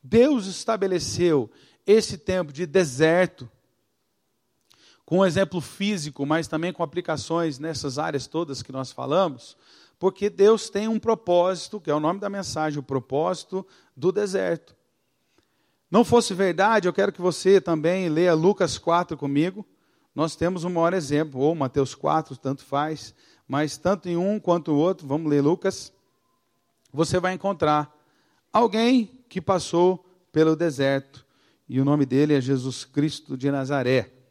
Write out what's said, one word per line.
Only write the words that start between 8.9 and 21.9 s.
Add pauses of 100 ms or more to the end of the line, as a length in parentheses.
falamos, (460)
porque
Deus
tem
um
propósito,
que
é
o
nome
da
mensagem,
o
propósito (320)
do
deserto. (1120)
Não
fosse
verdade,
eu
quero
que
você
também
leia
Lucas
quatro
comigo. (480)
Nós
temos
o
maior
exemplo,
ou
Mateus